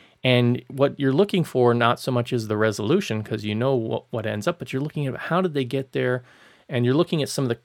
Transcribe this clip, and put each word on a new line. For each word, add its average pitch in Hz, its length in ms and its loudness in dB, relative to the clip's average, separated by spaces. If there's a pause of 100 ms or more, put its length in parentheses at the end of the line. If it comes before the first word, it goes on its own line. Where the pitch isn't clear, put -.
(240)
And 123 440 4
what 135 320 0
you're 135 120 2
looking 190 320 2
for, 120 300 4
not 120 260 2
so - 120 -4
much 120 200 -2
is 113 160 -2
the 107 80 -2
resolution, 110 680 0
'cause 110 200 -6
you 107 120 -2
know 131 200 0
what, 117 360 -4
what 110 160 -4
ends 107 200 -4
up, 170 120 -4
but - 120 -12
you're 131 100 -4
looking 147 260 -4
at 127 100 -6
how 175 240 -2
did 170 140 -4
they 135 100 0
get 135 260 -6
there, 127 320 -2 (460)
and 120 160 0
you're 123 80 4
looking 165 300 0
at 131 40 -4
some 139 180 -2
of 120 40 -2
the 117 160 -2